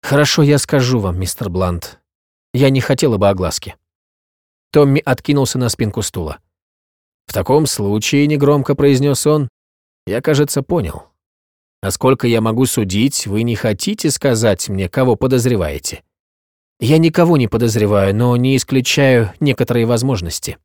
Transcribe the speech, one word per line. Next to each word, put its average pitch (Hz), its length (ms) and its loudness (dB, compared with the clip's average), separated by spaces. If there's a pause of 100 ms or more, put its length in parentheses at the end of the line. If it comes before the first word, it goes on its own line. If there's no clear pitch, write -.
"Хорошо, 147 400 0
я 143 160 4
скажу 127 400 0
вам, 92 220 -2
мистер 98 280 -6
Блант. 87 520 -4 (520)
Я 135 180 2
не 135 100 2
хотела 120 380 0
бы 101 100 4
огласки". 92 480 -4 (960)
Томми 143 320 4
откинулся 135 540 -2
на 123 100 0
спинку 107 340 -4
стула. - 380 -8 (880)
"В - 60 -16
таком 135 340 2
случае", 110 600 -2
негромко 143 480 0
произнес 139 520 0
он, 151 220 0 (580)
"я, 113 140 -4
кажется, 147 420 0
понял. 110 420 -4 (760)
Насколько 131 440 0
я 113 140 2
могу 113 260 0
судить, 107 600 -2
вы 104 180 -2
не 117 100 -2
хотите 131 560 -2
сказать 113 580 0
мне, 95 200 -4
кого 131 260 0
подозреваете?" 117 880 -2 (760)
"Я 147 180 2
никого 165 380 4
не 123 100 2
подозреваю, 104 680 2
но 120 220 2
не 131 200 2
исключаю 127 840 2
некоторые 120 460 0
возможности". 117 800 -4